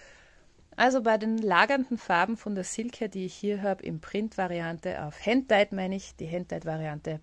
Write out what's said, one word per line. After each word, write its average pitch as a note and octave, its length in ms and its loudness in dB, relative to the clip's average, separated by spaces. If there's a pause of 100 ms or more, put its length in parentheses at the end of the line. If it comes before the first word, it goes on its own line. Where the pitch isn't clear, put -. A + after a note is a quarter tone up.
(760)
Also B3+ 260 4
bei A3 180 4
den A3+ 180 0
lagernden A3+ 640 4
Farben F#3+ 380 2
von G#3+ 180 -6
der F#3 80 -4
Silke, A3 460 -6
die F#3+ 160 -6
ich F3 100 -10
hier G3+ 260 -4
hab, F#3+ 200 -2
im E3 180 -6
Print-Variante F3 1040 -4
auf D3 200 -10
Hand-Dyed, A3 500 4
meine F#3+ 240 -2
ich, - 180 -14
die D#3+ 160 -10
Hand-Dyed-Variante, D#3+ 920 -6